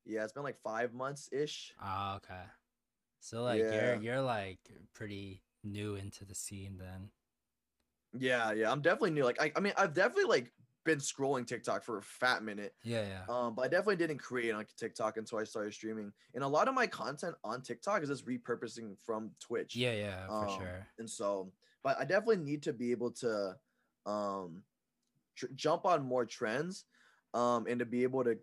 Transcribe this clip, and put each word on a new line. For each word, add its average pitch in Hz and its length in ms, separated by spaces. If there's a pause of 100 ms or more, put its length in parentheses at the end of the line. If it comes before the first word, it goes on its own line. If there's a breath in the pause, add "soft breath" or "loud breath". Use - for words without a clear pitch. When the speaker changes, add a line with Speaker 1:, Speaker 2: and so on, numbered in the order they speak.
Speaker 1:
yeah, 107 180
it's 107 100
been, 143 100
like, 131 180
five 113 320
months-ish. 139 840
Speaker 2:
Ah, 98 400
okay. 92 280 (760)
So, 117 240
like, 113 280
you're, 110 220
Speaker 1:
Yeah. - 20
Speaker 2:
you're, 117 260
like, 104 500 (220)
pretty 98 500 (200)
new 104 320
into 98 300
the 95 100
scene 98 420
then. 92 340 (1000)
Speaker 1:
Yeah, 123 400
yeah, 110 180
I'm 143 100
definitely 180 300
new. 147 120
Like, 123 180
I, 156 140
I 156 40
mean, 196 180
I've 185 160
definitely, 247 320
like, 147 280 (320)
been 156 140
scrolling 135 460
TikTok 107 380
for 110 140
a 98 60
fat 120 400
minute. 101 400
Speaker 2:
Yeah, 113 240
yeah. 95 200
Speaker 1:
Um, 120 280
but 123 80
I 131 40
definitely 196 300
didn't 156 220
create 117 320
on 107 140 (120)
TikTok 110 400
until 110 220
I 107 60
started 107 280
streaming. 110 400 (200 soft breath)
And 135 100
a 139 40
lot 151 200
of 262 80
my 247 120
content 147 560
on 120 180
TikTok 202 420
is 139 60
just 120 160
repurposing 117 720
from 110 400
Twitch. 117 440
Speaker 2:
Yeah, 120 100
yeah, 98 380
for 107 160
Speaker 1:
Um, - 0
Speaker 2:
sure. 95 500
Speaker 1:
and 113 120
so, 98 440 (300 soft breath)
but 135 160
I 135 60
definitely 208 320
need 147 260
to 156 100
be 120 180
able 117 220
to, 101 460 (460)
um, 98 580 (720)
tr-, 123 200
jump 156 300
on 170 200
more 127 200
trends, 131 600 (480 soft breath)
um, 120 340
and 120 120
to 120 60
be 123 180
able 127 220
to 113 180